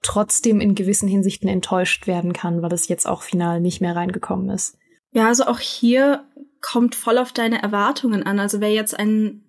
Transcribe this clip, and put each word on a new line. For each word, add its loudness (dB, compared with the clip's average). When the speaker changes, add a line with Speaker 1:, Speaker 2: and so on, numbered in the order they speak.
Speaker 1:
trotzdem 0
in 2
gewissen 0
Hinsichten 0
enttäuscht -2
werden -2
kann, -2
weil -2
es -2
jetzt -2
auch -4
final 0
nicht 0
mehr -2
reingekommen -4
ist? -6
Speaker 2:
Ja, 2
also 4
auch 0
hier 2
kommt 0
voll 2
auf -2
deine 0
Erwartungen 0
an. 0
Also -2
wer 2
jetzt 0
ein 0